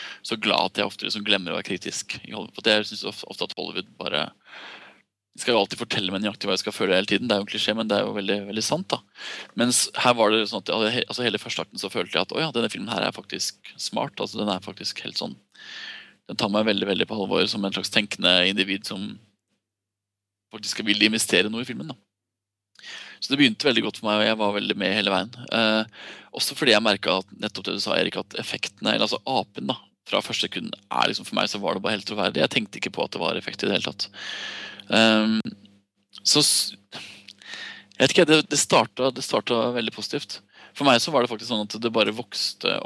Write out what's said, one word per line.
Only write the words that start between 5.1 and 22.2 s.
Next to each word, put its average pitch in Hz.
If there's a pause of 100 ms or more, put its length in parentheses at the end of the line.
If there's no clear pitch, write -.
de -
skal 127
jo 110
alltid 98
fortelle 104
meg 98
nøyaktig 104
hva 98
jeg -
skal -
føle 95
hele 92
tiden. 107
Det 117
er 101
jo 104
en -
klisjé, 107
men 110
det 101
er 101
jo 104
veldig, 101 (160)
veldig 110
sant, 170
da. - (580)
Mens 120 (100)
her 123
var 107
det 110
sånn 107
at, -
altså, 104
he-, 123
altså, -
hele 104
første -
akten -
så 98
følte 90
jeg 90
at, -
«Å 147
ja, 160
denne 117
filmen 101
her -
er 98
faktisk - (100)
smart.» -
Altså, -
den 104
er 92
faktisk -
helt -
sånn, - (960)
den -
tar 104
meg 107
veldig, 98
veldig 92
på 110
alvor 95
som 101
en 98
slags 92
tenkende 92 (160)
individ 98
som 101 (1500)
faktisk 107
vil 104
investere 107
noe 117
i 123
filmen, 135
da. - (1300)